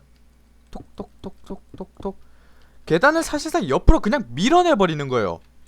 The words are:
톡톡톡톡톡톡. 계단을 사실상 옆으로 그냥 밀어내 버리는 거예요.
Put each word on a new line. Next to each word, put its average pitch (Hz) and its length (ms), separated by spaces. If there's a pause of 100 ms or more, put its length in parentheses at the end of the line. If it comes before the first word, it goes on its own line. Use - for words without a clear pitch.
(720)
톡톡톡톡톡톡. - 1500 (680)
계단을 294 380
사실상 294 440
옆으로 175 300
그냥 233 300
밀어내 285 480
버리는 160 320
거예요. 101 320 (280)